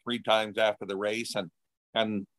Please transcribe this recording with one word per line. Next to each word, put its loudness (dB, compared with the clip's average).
three -4
times 2
after 2
the -4
race, -4
and, -4
and, 0